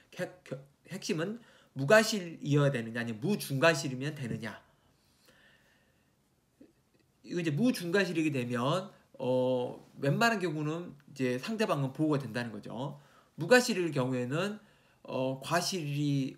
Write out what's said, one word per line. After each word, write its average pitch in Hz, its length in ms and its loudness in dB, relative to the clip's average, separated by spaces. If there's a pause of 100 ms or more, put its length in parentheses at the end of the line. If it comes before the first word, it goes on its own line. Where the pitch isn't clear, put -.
(180)
핵-, - 260 -8
겨-, 156 160 -10 (300)
핵심은 190 500 -4 (340)
무과실이어야 160 1000 4
되느냐, 117 300 -4
아니면 113 200 -6
무중과실이면 147 920 0
되느냐? 110 460 -8 (2500)
이거 175 160 -4
이제 160 120 0
무중과실이게 175 800 2
되면, 131 600 -2 (220)
어, 127 840 0
웬만한 220 400 2
경우는 160 560 -4 (160)
이제 127 260 0
상대방은 175 560 -2
보호가 151 240 2
된다는 120 340 -4
거죠. 107 480 -8 (360)
무과실일 185 560 2
경우에는, 139 680 -2 (440)
어, 131 360 -4
과실이 147 1000 -2